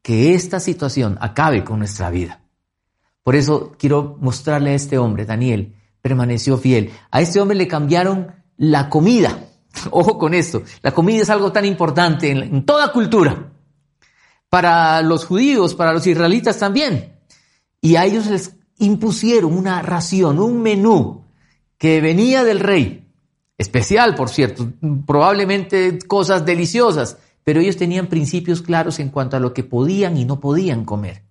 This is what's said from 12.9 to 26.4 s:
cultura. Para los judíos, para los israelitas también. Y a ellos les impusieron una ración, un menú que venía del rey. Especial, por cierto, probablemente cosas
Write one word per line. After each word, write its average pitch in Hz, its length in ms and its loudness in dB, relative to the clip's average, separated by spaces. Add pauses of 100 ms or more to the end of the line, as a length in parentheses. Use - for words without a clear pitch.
cultura. 190 600 0 (960)
Para 170 540 2
los 160 240 0
judíos, 220 480 2
para 165 180 0
los 160 140 -2
israelitas 185 540 2
también. 202 580 -4 (640)
Y 160 140 4
a 175 100 4
ellos 208 220 0
les 196 300 -4 (200)
impusieron 208 800 0
una 185 240 -2
ración, 170 580 0
un 233 220 0
menú 202 640 2 (560)
que 160 200 2
venía 220 440 2
del 214 160 2
rey. 190 520 0 (460)
Especial, 196 560 2
por 127 160 -4
cierto, 123 420 -2 (360)
probablemente 185 880 0 (100)
cosas 185 380 0